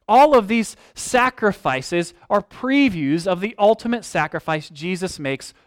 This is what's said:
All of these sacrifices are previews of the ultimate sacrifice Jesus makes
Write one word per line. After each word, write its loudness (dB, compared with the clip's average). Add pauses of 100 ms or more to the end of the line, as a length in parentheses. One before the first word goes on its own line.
All 6
of 2
these -2 (180)
sacrifices -2 (160)
are 2
previews 0
of -2
the -6
ultimate 0
sacrifice -4
Jesus -6
makes -8 (140)